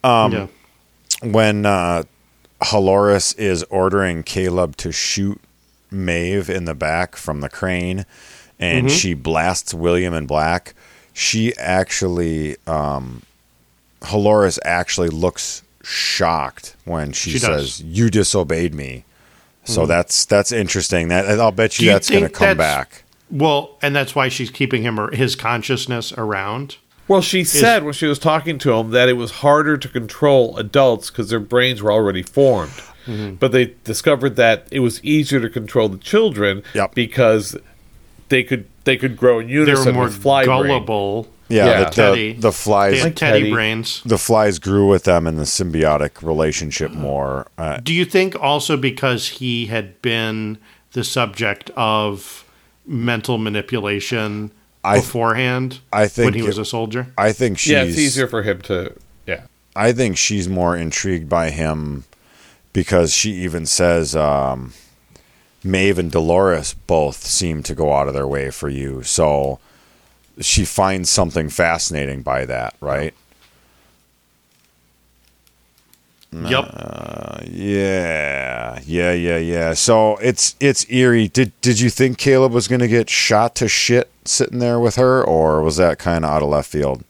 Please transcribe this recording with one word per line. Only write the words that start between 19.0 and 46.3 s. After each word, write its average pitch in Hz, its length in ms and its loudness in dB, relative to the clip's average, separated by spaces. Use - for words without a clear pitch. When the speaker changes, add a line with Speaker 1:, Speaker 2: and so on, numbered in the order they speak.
Speaker 1:
So 107 180 -2
Speaker 2:
Mm-hmm. 78 80 0
Speaker 1:
that's, 85 360 0
that's 101 260 2
interesting. 90 580 -2
That, 98 300 2
I'll 113 120 4
bet 107 260 0
you - 40 -2
Speaker 2:
Do 113 40 2
you 110 60 8
Speaker 1:
that's 98 180 2
gonna 202 120 4
Speaker 2:
think - 120 -2
Speaker 1:
come - 140 2
Speaker 2:
that's 185 100 4
Speaker 1:
back. 139 460 -2
Speaker 2:
Well, 143 520 0
and 143 140 0
that's 135 200 -2
why 135 120 2
she's 123 220 -4
keeping 127 340 -2
him, 117 140 -2
his 117 220 0
consciousness 120 800 -4
around. 110 640 -6
Speaker 3:
Well, 190 140 4
she 185 200 0
Speaker 2:
Is 165 100 -2
Speaker 3:
said 208 320 4
when 147 100 -6
she 156 120 -4
was 147 140 0
talking 156 400 0
to 131 140 2
him 110 180 0
that 127 180 6
it 123 40 4
was 120 180 -4
harder 147 460 4
to 135 100 -8
control 127 720 2
adults 117 520 2
'cause 101 200 -6
their 113 100 0
brains 123 420 0
were 104 100 2
already 101 320 2
formed. 107 480 2
Speaker 2:
Mm-hmm. 104 300 -8
Speaker 3:
But 123 160 2
they 123 220 2
discovered 127 540 0
that 113 340 4
it 139 80 -4
was 117 240 -2
easier 147 380 2
to 113 80 -2
control 110 400 0
the 95 80 -8
children 104 680 0
Speaker 1:
Yep. 101 220 -2
Speaker 3:
because 117 600 2
they 127 140 2
could, 123 220 -4
they 135 120 4
could 127 200 -4
grow 123 220 4
in 113 80 -6
Speaker 2:
They 131 120 -2
were 151 80 4
Speaker 3:
unison 135 280 4
Speaker 2:
more 123 100 2
Speaker 3:
with 107 100 -4
Fly 135 300 2
Brain. 131 220 2
Speaker 2:
gullible. 110 600 -2
Speaker 1:
Yeah, 107 160 4
Speaker 3:
Yeah. 110 140 6
Speaker 1:
the, 98 60 4
the, 82 60 -4
Speaker 2:
Teddy. 107 420 4
Speaker 1:
the 113 200 2
flies, 101 400 2
Speaker 2:
They 135 60 2
had 131 80 2
Speaker 3:
Like 165 80 -4
Speaker 2:
Teddy 135 260 2
Speaker 3:
Teddy. 107 100 0
Speaker 2:
brains. 113 540 -2
Speaker 1:
the 110 120 2
flies 107 400 2
grew 98 300 2
with 98 160 4
them 85 240 4
in 80 80 -2
the 76 80 -2
symbiotic 78 800 0
relationship 78 720 -2